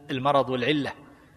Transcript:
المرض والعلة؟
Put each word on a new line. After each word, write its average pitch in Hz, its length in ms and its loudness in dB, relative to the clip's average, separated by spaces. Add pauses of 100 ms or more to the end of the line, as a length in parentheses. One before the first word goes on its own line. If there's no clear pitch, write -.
(120)
المرض 135 380 2
والعلة؟ 131 440 -2 (440)